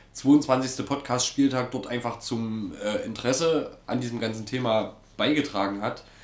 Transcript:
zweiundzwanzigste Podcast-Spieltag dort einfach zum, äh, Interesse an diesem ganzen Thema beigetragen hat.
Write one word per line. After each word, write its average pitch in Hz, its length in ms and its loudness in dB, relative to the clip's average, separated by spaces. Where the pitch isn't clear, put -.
zweiundzwanzigste 131 720 4
Podcast-Spieltag 131 880 0
dort - 160 -6
einfach 120 320 -4
zum, 110 540 -4
äh, 104 200 0
Interesse 135 840 0
an 147 120 -2
diesem 120 200 -4
ganzen 110 260 -4
Thema 110 520 0
beigetragen 104 640 0
hat. 117 220 -4